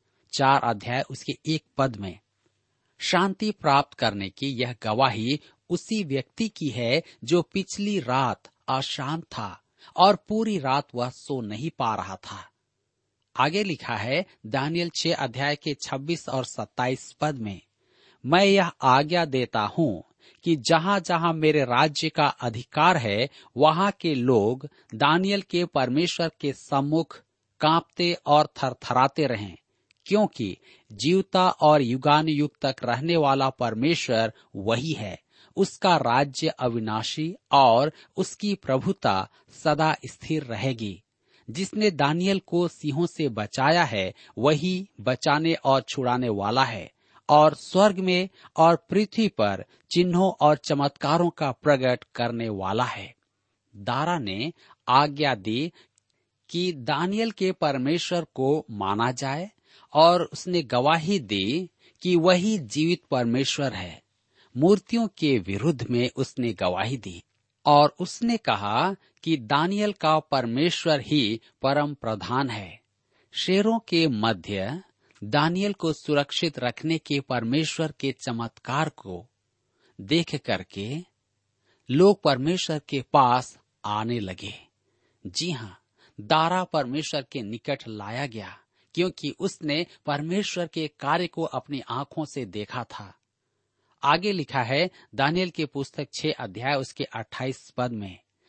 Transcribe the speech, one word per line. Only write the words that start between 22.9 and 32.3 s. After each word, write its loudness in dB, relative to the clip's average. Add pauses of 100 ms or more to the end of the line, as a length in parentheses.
है, -2 (280)
वहां 4
के -2
लोग 2 (260)
दानियल 2
के -2
परमेश्वर 0 (100)
के -2
सम्मुख -2 (360)
कांपते 0
और 4
थरथराते 0
रहें, -6 (480)
क्योंकि 0 (340)
जीवता 2
और 6
युगानुयुग 2 (100)